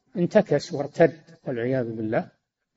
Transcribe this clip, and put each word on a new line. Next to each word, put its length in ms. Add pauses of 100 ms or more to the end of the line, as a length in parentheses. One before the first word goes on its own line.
(180)
انتكس 560
وارتد 460 (280)
والعياذ 480
بالله، 320 (500)